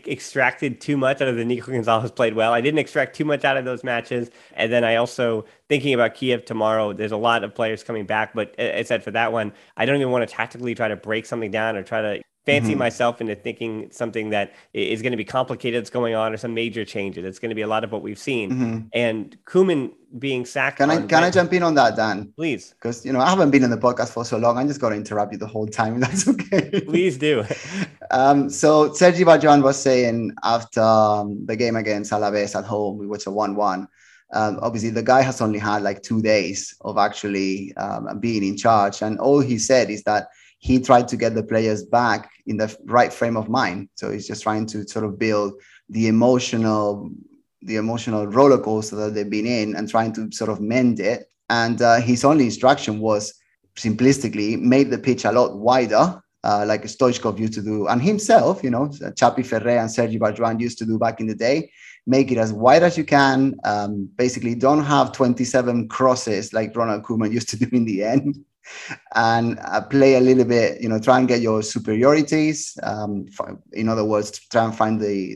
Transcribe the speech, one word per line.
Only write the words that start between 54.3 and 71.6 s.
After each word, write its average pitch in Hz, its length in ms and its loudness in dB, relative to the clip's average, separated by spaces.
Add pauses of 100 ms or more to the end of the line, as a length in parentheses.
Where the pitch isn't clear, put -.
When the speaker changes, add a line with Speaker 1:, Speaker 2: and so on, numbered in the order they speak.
Speaker 2:
make 135 300 4
the 123 80 -2
pitch - 280 0
a 104 60 2
lot 120 240 2
wider, 123 640 2 (240)
uh, 104 240 0
like 107 160 -2
Stoichkov 117 540 0
used 110 160 -4
to 110 80 -8
do, 104 260 -4
and 117 140 0
himself, 190 640 2
you 127 80 -2
know, 127 160 0
Chapi 127 580 -2
Ferrer 117 320 0
and 113 140 -2
Sergi 113 260 -2
Barjuan 110 420 -2
used 120 200 -6
to 113 60 -6
do 110 120 -2
back 113 220 -2
in 113 80 -4
the 107 80 -4
day. 127 340 0 (380)
Make 127 240 4
it 117 60 0
as 110 160 0
wide 127 300 6
as 170 160 2
you 156 40 0
can. 135 600 4
Um, 104 520 -4
basically, 120 380 -2
don't 135 300 2
have 139 280 2
twenty-seven 120 760 0
crosses 110 640 0
like 110 220 -2
Ronald 113 260 -2
Koeman 110 300 -2
used 113 180 -4
to 107 80 -8
do 120 180 0
in 120 100 2
the 101 180 -2
end. 143 320 0 (800)
And, 117 480 2
uh, 104 180 -2
play 135 340 6
a 123 40 6
little 127 260 6
bit, 113 360 2
you 117 60 -4
know, 110 120 0
try 127 180 4
and 127 100 2
get 120 140 2
your 110 220 0